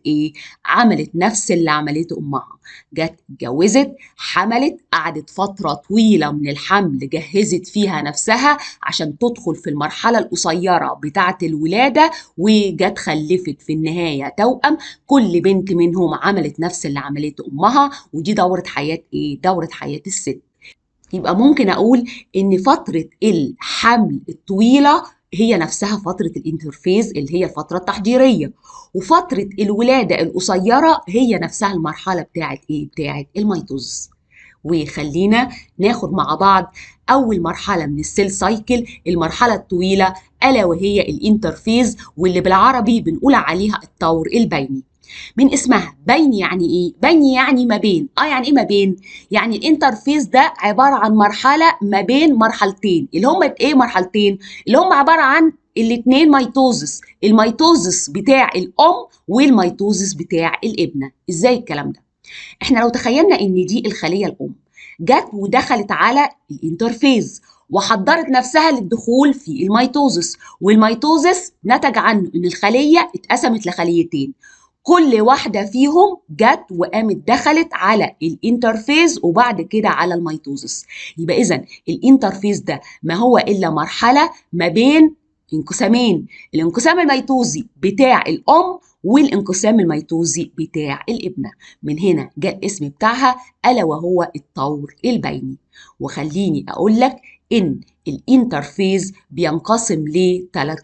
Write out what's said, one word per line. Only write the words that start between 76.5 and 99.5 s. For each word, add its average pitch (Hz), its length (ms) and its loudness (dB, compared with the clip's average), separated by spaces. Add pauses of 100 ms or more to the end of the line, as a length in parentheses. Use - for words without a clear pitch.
وقامت 190 560 -4
دخلت 170 460 0
على 190 500 0
الانترفيز 233 1000 0
وبعد 226 380 0
كده 202 280 -2
على 170 240 0
الميتوزس. 156 720 -8 (320)
يبقى 165 240 0
إذن 170 240 0 (240)
الانترفيز 202 720 2
ده 139 220 -8 (220)
ما 165 120 -4
هو 233 220 4
إلا 190 320 0
مرحلة 240 600 2 (240)
ما 170 140 -2
بين 285 480 4 (380)
انقسامين، 196 720 0 (300)
الانقسام 240 440 0
الميتوزي 262 680 0 (120)
بتاع 196 500 2
الأم 349 520 0 (240)
والانقسام 208 760 2
الميتوزي 165 800 -2
بتاع 151 520 -8
الابنة. 190 420 -8 (320)
من 151 160 -6
هنا 165 380 0
جاء 180 200 -4
الاسم 147 320 -8
بتاعها 254 460 0 (300)
ألا 240 180 0
وهو 165 520 -2
الطور 143 600 -8 (100)
البيني. 139 520 -4 (420)
وخليني 151 720 -4
أقول 220 300 0
لك 269 160 2 (360)
إن 175 280 0 (280)
الانترفيز 190 1040 -2 (180)
بينقسم 160 760 -4